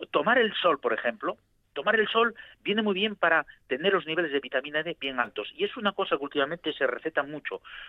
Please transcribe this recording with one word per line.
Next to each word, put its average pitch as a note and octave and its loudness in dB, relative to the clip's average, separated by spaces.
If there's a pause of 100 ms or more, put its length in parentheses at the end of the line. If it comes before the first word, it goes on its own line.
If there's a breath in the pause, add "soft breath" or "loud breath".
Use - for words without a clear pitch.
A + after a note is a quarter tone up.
tomar G#3 4
el A3 2
sol, E3 2
por A#2 0
ejemplo, A#2+ -2 (360)
tomar G3+ 2
el G#3 2
sol A3+ 2 (300 loud breath)
viene G3+ 0
muy G#3 2
bien G3+ -2
para D#3+ 4 (220 loud breath)
tener D#3+ 0
los F3 2
niveles D#3+ 0
de C#3 2
vitamina C#3+ -4
D D#3+ -6
bien C3+ -4
altos. G#2+ -4
Y F3+ -2
es G3+ -4
una G#3 -2
cosa F#3+ -2
que C#3 -2
últimamente D3 -2
se C#3 0
receta B2 -2
mucho. C#3 -8 (280 loud breath)